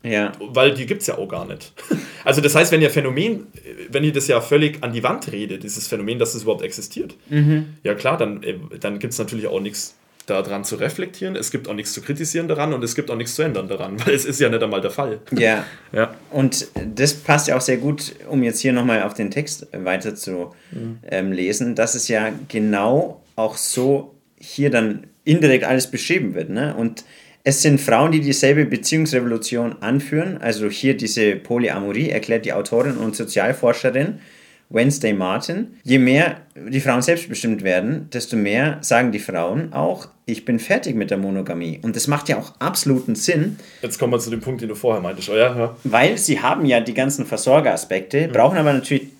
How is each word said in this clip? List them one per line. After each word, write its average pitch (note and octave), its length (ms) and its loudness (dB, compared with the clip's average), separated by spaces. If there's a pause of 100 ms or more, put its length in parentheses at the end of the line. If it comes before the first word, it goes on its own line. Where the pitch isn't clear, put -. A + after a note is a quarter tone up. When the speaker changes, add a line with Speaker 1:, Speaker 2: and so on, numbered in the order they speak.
Speaker 1:
Ja. G#2 380 0
Speaker 2:
Weil C3 340 4
die B2 120 -4
gibt's - 200 -4
ja - 120 -4
auch G2+ 100 -6
gar F2 180 -8
nicht. - 320 -14
<laughs> - 40 -18 (400)
Also C#3+ 200 4
das C#3+ 120 4
heißt, E3 160 6
wenn D#3+ 120 6
ihr C#3+ 80 6
Phänomen, D3 560 -2 (440)
wenn C#3 140 0
ihr D3+ 80 2
das C#3 160 -2
ja A#2+ 140 4
völlig D3 400 2
an A#2+ 100 -4
die A#2 100 -4
Wand - 300 -4
redet, G2+ 300 -8
dieses G#2 260 -10
Phänomen, A2 300 -4
dass A2 160 0
es G#2+ 80 -8
überhaupt A#2 200 -2
existiert, - 540 -10 (140)
Speaker 1:
Mhm. D3+ 520 2
Speaker 2:
ja G#2 120 -2
klar, C3+ 240 -2
dann, G#2 240 -4
äh, A2 140 -6 (220)
dann G2+ 200 -6
gibt's A#2 180 -8
natürlich G#2+ 300 -6
auch - 120 -2
nichts G2+ 360 -8 (320)
daran G2 380 -2
zu - 120 -6
reflektieren, F3+ 580 -6
es - 160 -6
gibt - 160 -6
auch G#2 60 -8
nichts G#2 220 -8
zu G2 80 -10
kritisieren D#3+ 440 -4
daran D3+ 280 0
und B2 100 -4
es A#2 100 -4
gibt C#3+ 160 -4
auch A#2+ 60 -2
nichts A#2 200 -6
zu - 40 -4
ändern G#2 280 -2
daran, F#2+ 320 -6
<laughs> - 40 -6
weil - 80 4
es C3+ 140 0
ist C3 120 -4
ja B2 120 4
nicht A2+ 120 2
einmal G2+ 200 -2
der G2+ 80 0
Fall. C3 300 -4 (140)
Speaker 1:
Ja. A2 300 4 (300)
Speaker 2:
Ja. A2 200 2 (160)
Speaker 1:
Und C3+ 360 0 (280)
das C#3 200 2
passt D3 340 2
ja C3+ 80 4
auch B2+ 60 0
sehr B2+ 160 2
gut, D3 340 -4 (160)
um C3+ 140 2
jetzt A#2 180 0
hier C3 140 2
nochmal A#2+ 300 2
auf G#2 100 -4
den G2+ 160 -4
Text - 420 -6
weiter F#2+ 420 -4
zu, F2+ 400 -8 (180)
Speaker 2:
Mhm. A2+ 260 -10 (120)
Speaker 1:
ähm, F#2+ 220 -2
lesen, G#2 420 -2
dass A2+ 200 0
es A#2 140 -4
ja A2 240 0 (160)
genau A2 720 0 (120)
auch A2 220 -2
so C3+ 580 -2 (240)
hier - 300 -2
dann A2 380 0 (180)
indirekt D3+ 400 6
alles B2+ 260 2
beschrieben C#3+ 440 -2
wird, E2 160 -6
ne? B2+ 260 -2
Und A2+ 260 -4 (400)
es - 200 0
sind D3 180 6
Frauen, C3 320 4
die D#3 80 4
dieselbe C#3 460 4
Beziehungsrevolution A#2+ 1120 -2
anführen, D3 640 0
also G#2+ 260 -2
hier C3 260 0
diese G#2+ 420 2
Polyamorie, G2+ 720 -2
erklärt A2+ 340 0
die D#2+ 80 -2
Autorin A#2+ 460 0
und A2 180 -2
Sozialforscherin B2+ 1040 0 (480)
Wednesday A#2 460 2
Martin. A2 680 -2
Je C3 160 4
mehr C3+ 380 4 (180)
die A2+ 260 -4
Frauen B2+ 220 2
selbstbestimmt A#2+ 600 0
werden, A2 480 0
desto A#2+ 240 -4
mehr A#2 460 2
sagen B2 280 4
die G#2 80 -4
Frauen G2+ 540 -4
auch, D2+ 360 -2 (180)
"Ich A2 180 -6
bin A#2 140 0
fertig D#3 360 -2
mit G2+ 160 -2
der G2+ 60 0
Monogamie." F#2+ 640 -4
Und A2+ 140 -2
das A2+ 120 -2
macht D3 200 0
ja A#2 100 0
auch - 220 -10
absoluten B2+ 540 0
Sinn. F3 420 0 (240)
Speaker 2:
Jetzt - 180 -8
kommen B2 140 2
wir A#2+ 80 2
zu A#2 100 -6
dem A2+ 120 -4
Punkt, B2+ 180 -6
den A2+ 80 -6
du G#2 60 -6
vorher A2 280 0
meintest. F#2+ 280 -6
Oh G#2 40 0
ja, B2 220 6
ja. A#2+ 280 -2
Speaker 1:
Weil C3+ 340 4
sie - 220 2
haben C#3 260 2
ja A#2+ 140 6
die A2+ 140 -4
ganzen C3 320 0
Versorgeraspekte, B2+ 1000 2
Speaker 2:
Mhm. B2+ 40 -6
Speaker 1:
brauchen C3+ 260 6
aber D3+ 140 4
natürlich C3+ 360 0 (120)